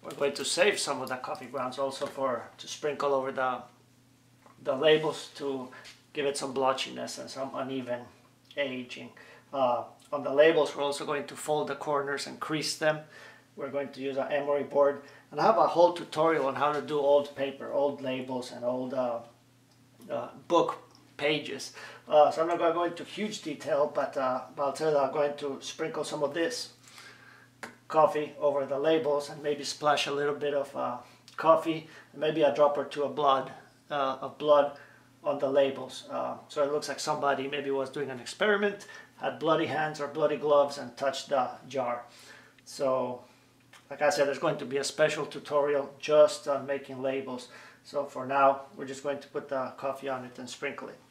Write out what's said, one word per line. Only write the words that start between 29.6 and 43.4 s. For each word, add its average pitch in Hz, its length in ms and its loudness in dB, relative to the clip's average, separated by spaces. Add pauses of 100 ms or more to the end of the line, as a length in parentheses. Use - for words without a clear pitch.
splash 147 420 0
a 143 40 -4
little 143 240 0
bit 143 180 -2
of, 139 200 -2
uh, 131 240 -4 (380)
coffee, 160 540 4 (260)
maybe 156 280 0
a 135 120 4
drop 143 220 6
or 135 80 -2
two 143 180 -4
of 127 100 -2
blood, 135 380 2 (400)
uh, 135 300 -2
of 135 160 -10
blood 147 400 6 (440)
on 139 180 -2
the 139 100 0
labels. 131 600 0
Uh, 123 260 -6 (120)
so 147 160 -2
it 139 80 0
looks 147 160 -2
like 139 120 -6
somebody 139 500 -2
maybe 139 220 -4
was 135 180 -2
doing 143 200 -6
an 127 120 -10
experiment, 202 640 0 (340)
had 127 180 -4
bloody 160 260 2
hands 151 340 -2
or 143 80 -4
bloody 147 300 0
gloves 143 400 4
and 127 180 -10
touched 135 340 -4
the 127 200 2 (180)
jar. 123 360 -4 (600)
So, 127 580 -2 (680)